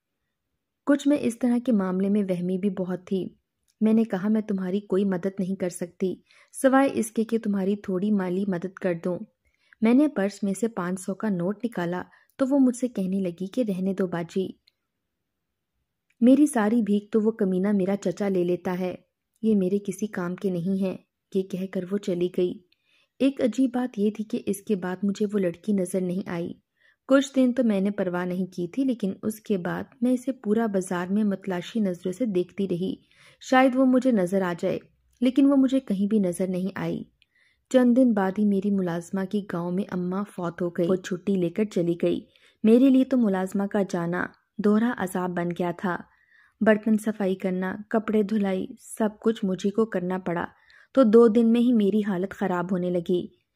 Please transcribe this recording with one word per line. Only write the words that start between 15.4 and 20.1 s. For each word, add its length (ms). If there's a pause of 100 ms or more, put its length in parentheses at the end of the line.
मेरी 240
सारी 340
भीख 320
तो 60
वो 120
कमीना 420
मेरा 220
चचा 320
ले 160
लेता 280
है, 360 (360)
ये 120
मेरे 240
किसी 280
काम 280